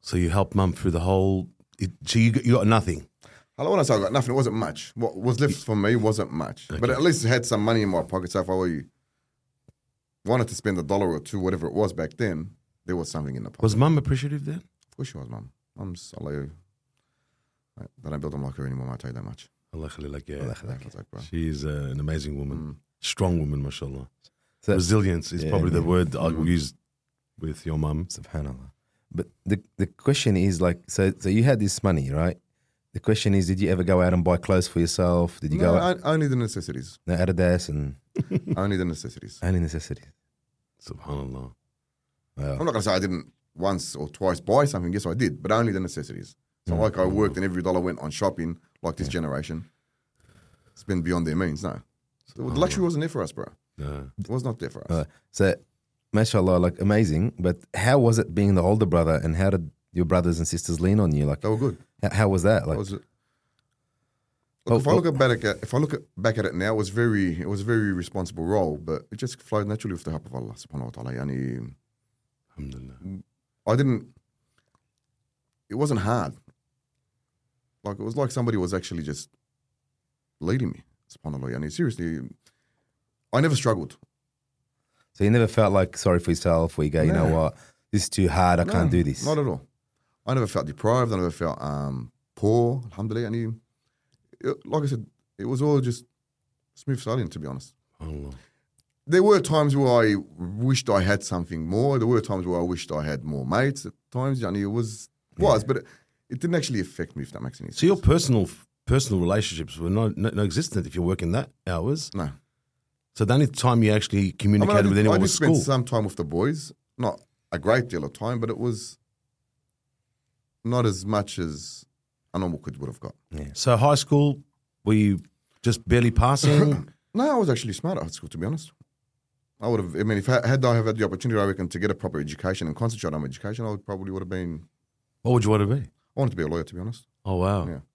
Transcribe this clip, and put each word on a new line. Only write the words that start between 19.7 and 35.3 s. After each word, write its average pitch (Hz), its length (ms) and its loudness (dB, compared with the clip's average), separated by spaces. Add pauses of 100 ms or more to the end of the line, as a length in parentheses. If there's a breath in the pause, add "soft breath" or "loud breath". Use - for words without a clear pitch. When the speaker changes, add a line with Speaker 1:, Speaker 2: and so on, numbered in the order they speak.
Speaker 1:
Allah 78 160 -8
khalilak, 71 380 -12
yeah. 73 160 -10
Speaker 3:
Allah - 120 -6
khalilak. - 280 -12
Speaker 2:
That's - 120 -18
like, - 160 -16
bro. 55 100 -14
Speaker 1:
She's, 80 440 -4
uh, 73 260 -4
an 69 80 -4
amazing 73 380 -4
woman. 69 200 -6
Speaker 2:
Mm. 76 180 -10 (260)
Speaker 1:
Strong 90 380 0
woman, 73 220 -2
mashallah. 69 460 -8 (540)
Speaker 3:
So 104 120 2
Speaker 1:
Resilience 92 600 2
is 85 100 -4
Speaker 3:
yeah, 78 60 -2
Speaker 1:
probably 87 220 2
the 85 100 2
Speaker 3:
yeah. 82 60 0
Speaker 1:
word 87 280 2
I 64 80 -2
will 80 220 0
Speaker 2:
Mm. - 20 2
Speaker 1:
use 80 260 2 (680)
with 78 260 -8
your 78 120 -4
mum. 76 280 -2
Speaker 3:
Subhanallah. 67 680 -12 (420)
But - 140 -6 (180)
the, 95 160 0 (160)
the 98 100 0
question 120 500 2
is, 90 240 2
like, 87 260 2
so, 95 320 2
so 95 100 -2
you 107 140 6
had 131 160 4
this 101 240 -2
money, 78 280 2
right? 80 260 0 (560)
The 104 80 -8
question 107 320 2
is, 95 140 2
did 95 120 0
you 98 100 0
ever 92 140 2
go 90 180 4
out 90 120 4
and 90 100 2
buy 87 140 4
clothes 90 320 0
for - 100 -2
yourself? 87 640 0